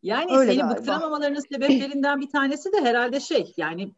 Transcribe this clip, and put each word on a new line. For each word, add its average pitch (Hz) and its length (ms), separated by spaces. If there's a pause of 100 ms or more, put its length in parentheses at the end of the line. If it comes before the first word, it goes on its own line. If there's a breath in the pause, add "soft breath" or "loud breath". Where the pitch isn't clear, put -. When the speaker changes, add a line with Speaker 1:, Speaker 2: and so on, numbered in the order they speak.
Speaker 1:
Yani 262 340
Speaker 2:
Öyle 254 160
Speaker 1:
seni 254 80
Speaker 2:
galiba. 233 160
Speaker 1:
bıktıramamalarının 294 640
sebeplerinden 277 800
bir 285 100
tanesi 285 420
de 415 80
herhalde 247 400
şey, 254 360
yani 170 420